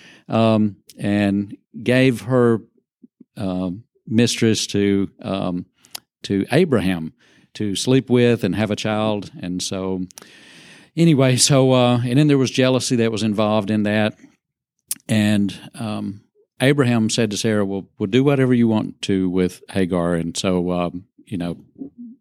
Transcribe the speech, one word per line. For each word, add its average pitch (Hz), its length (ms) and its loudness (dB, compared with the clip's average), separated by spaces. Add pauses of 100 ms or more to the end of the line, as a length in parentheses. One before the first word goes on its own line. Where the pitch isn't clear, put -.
(280)
Um, 110 480 2 (220)
and 101 580 -2 (240)
gave 123 420 2
her, 120 380 2 (760)
um, 92 480 -6 (200)
mistress 113 600 0
to, 101 420 0 (140)
um, 95 440 -6 (580)
to 98 260 0
Abraham 95 640 0 (420)
to 101 220 -6
sleep 127 340 0
with 120 320 4
and 95 140 -2
have 104 160 -2
a 104 40 -2
child. 107 540 -4 (100)
And 90 220 -6
so 95 440 -6 (920)
anyway, 135 400 4
so, 131 360 4
uh, 123 320 4
and 123 140 0
then 151 80 4
there 143 120 4
was 127 120 0
jealousy 127 460 0
that 113 160 0
was 104 100 -4
involved 107 480 0
in 107 140 0
that. 107 340 0 (920)
And, 104 460 0 (200)
um, 104 480 -10 (380)
Abraham 123 500 2
said 113 200 0
to 101 60 -4
Sarah, 107 280 0
"Well, 98 240 -6 (100)
we'll 107 100 -4
do 120 160 2
whatever 135 280 2
you 120 140 4
want 110 360 -2
to 95 280 0
with 90 400 -2
Hagar." 87 440 0
And 82 220 -4
so, 90 360 -2
um, 87 320 -4 (200)
you 95 140 -10
know, 87 200 -8 (640)